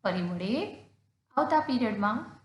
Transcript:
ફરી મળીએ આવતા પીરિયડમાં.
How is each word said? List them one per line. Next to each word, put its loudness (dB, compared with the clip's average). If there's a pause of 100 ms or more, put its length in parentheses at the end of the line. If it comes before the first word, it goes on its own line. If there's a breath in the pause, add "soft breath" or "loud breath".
ફરી 0
મળીએ -2 (760)
આવતા 4
પીરિયડમાં. 0 (280)